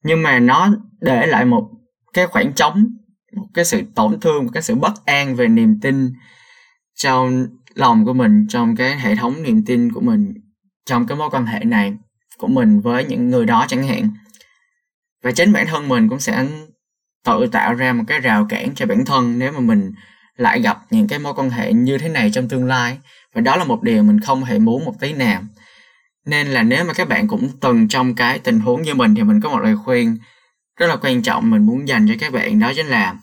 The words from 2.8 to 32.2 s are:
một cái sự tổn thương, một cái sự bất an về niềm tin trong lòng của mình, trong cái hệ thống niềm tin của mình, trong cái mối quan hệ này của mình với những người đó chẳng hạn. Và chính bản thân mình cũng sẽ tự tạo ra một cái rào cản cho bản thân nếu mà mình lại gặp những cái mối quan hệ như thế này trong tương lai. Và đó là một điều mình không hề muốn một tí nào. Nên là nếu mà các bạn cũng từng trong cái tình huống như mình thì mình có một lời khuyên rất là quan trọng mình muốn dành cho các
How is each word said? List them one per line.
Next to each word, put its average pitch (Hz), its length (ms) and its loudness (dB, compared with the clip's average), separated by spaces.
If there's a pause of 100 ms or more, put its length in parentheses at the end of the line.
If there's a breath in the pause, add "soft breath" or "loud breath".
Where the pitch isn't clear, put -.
một - 180 -12
cái 170 120 0
sự 113 160 -2 (140)
tổn 107 240 0
thương, 147 260 0
một 117 80 -8
cái 160 100 -6
sự 113 120 -2
bất 175 300 -2
an 139 300 -2
về 120 120 2
niềm 110 340 4
tin 135 320 0 (800 soft breath)
trong 127 520 0 (280)
lòng 117 300 4
của 127 80 -2
mình, 107 360 4
trong 117 260 0
cái 135 240 -2
hệ 107 160 0
thống 127 280 -4
niềm 110 220 0
tin 120 260 0
của 113 100 -6
mình, 104 320 0 (520)
trong 123 220 -2
cái 143 100 -6
mối 151 140 -4
quan 131 140 -2
hệ 110 140 -6
này 107 340 0 (440)
của 110 100 -8
mình 113 340 4
với 120 240 -2
những 123 240 -2
người 123 160 2
đó 117 220 2
chẳng 135 200 -4
hạn. - 220 -2 (1120 soft breath)
Và 123 80 -2
chính 180 220 4
bản 160 140 0
thân 147 220 -6
mình 113 200 2
cũng 131 100 -4
sẽ 127 260 -4 (800)
tự 233 220 0
tạo - 260 -2
ra 127 200 -2
một 117 140 -2
cái 151 120 -4
rào 107 300 0
cản 107 260 -6
cho 131 100 -6
bản 104 200 0
thân 123 340 -2
nếu 131 120 -4
mà 147 80 -10
mình 104 320 0 (460 loud breath)
lại 120 240 0
gặp - 180 -2 (100)
những 110 180 2
cái 147 120 -4
mối 143 140 -8
quan 135 160 -4
hệ 117 240 -2
như 127 240 2
thế 160 120 -4
này 117 240 0
trong 127 160 -4
tương 127 160 -2
lai. 127 320 -2 (380 soft breath)
Và 113 60 -2
đó 131 140 2
là 185 80 0
một 120 200 -2
điều 110 200 2
mình 104 160 6
không 131 240 -2
hề 110 160 -2
muốn 117 260 2
một 113 140 -8
tí 143 140 -6
nào. 120 280 -2 (840 soft breath)
Nên 147 220 -2
là 127 160 0
nếu 135 220 2
mà 160 80 -6
các 175 140 -4
bạn 107 200 -2
cũng 110 220 -4 (120)
từng 117 260 4
trong 127 280 -2
cái 123 240 -2
tình 117 200 0
huống 123 220 0
như 151 140 -4
mình 113 200 4
thì 110 80 0
mình 107 180 4
có 151 80 -4
một 127 100 -2
lời 107 160 2
khuyên 117 420 0 (640 soft breath)
rất - 80 2
là 160 80 0
quan - 260 -2
trọng - 280 0
mình 107 160 4
muốn 131 220 0
dành 110 200 2
cho 110 120 2
các 151 140 -6